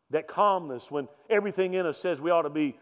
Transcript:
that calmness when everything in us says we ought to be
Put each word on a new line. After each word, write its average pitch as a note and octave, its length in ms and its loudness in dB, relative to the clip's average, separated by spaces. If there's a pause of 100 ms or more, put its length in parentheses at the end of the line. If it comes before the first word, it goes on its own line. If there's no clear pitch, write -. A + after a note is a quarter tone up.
that D3+ 180 -2
calmness F3 640 0
when C#3+ 160 -4 (220)
everything G3 440 0
in F#3 120 0
us D3+ 120 -4
says E3 240 -2
we E3 100 0
ought E3+ 120 4
to D3 60 -4
be D3 320 0